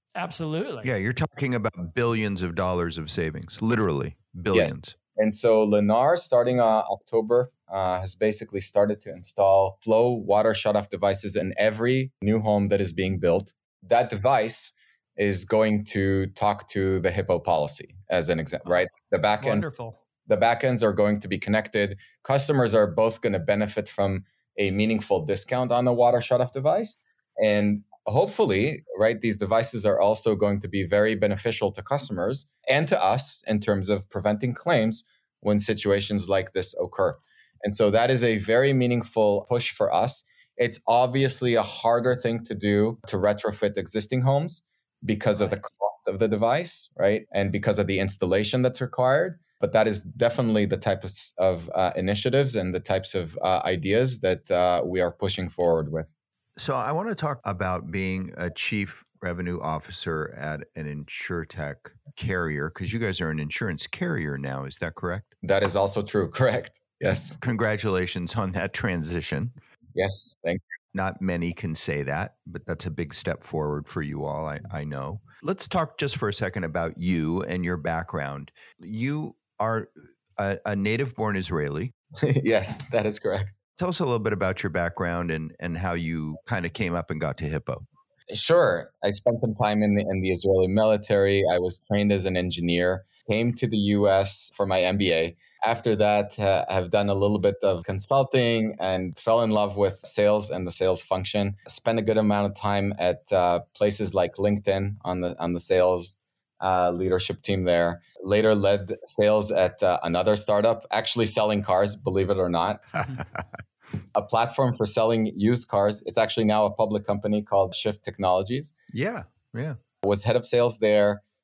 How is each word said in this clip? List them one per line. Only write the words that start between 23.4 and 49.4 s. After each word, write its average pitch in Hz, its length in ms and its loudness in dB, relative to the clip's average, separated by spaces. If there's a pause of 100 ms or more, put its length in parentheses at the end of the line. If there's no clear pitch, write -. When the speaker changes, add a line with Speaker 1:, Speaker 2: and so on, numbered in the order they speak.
Speaker 3:
benefit 104 480 -2
from 98 360 -2 (320)
a 98 140 0
meaningful 104 560 0
discount 120 440 -2
on 123 140 2
the 123 80 4
water 120 260 4
shutoff 123 340 0
device. 170 440 -2 (460)
And 104 400 2 (240)
hopefully, 131 760 2 (160)
right, 110 220 2
these 110 160 0
devices 110 480 0
are 104 160 2
also 107 340 2
going 101 260 0
to 104 80 -10
be 98 180 -2
very 104 280 4
beneficial 101 580 0
to 95 100 -12
customers 120 680 -4 (180)
and 143 200 2
to - 140 2
us 113 440 0
in 107 140 0
terms 98 300 0
of 98 180 0
preventing 107 460 -2
claims 113 500 0 (360)
when 104 180 2
situations 101 720 0
like 95 260 0
this - 260 -4
occur. 90 360 -2 (480)
And 104 100 -2
so 104 160 4
that 117 200 4
is 123 120 2
a 113 160 2
very 120 340 2
meaningful 113 760 2
push 120 240 -2
for - 200 0
us. 113 320 0 (320)
It's 120 300 -2
obviously 123 680 2
a 110 80 4
harder 120 520 0
thing 117 300 -2
to 113 100 -8
do 104 440 2 (100)
to 104 80 -4
retrofit 104 600 0
existing 110 460 -2
homes 143 420 0 (400)
because 104 360 0
of 95 100 2
the 98 60 0
Speaker 1:
Right. 101 60 -12
Speaker 3:
cost - 460 -6
of 98 100 -4
the 113 100 4
device, 117 680 0
right? 101 360 2
And 101 200 0
because 104 260 0
of 95 80 0
the 95 140 0
installation 98 600 0
that's 127 180 0
required. 135 580 0 (220)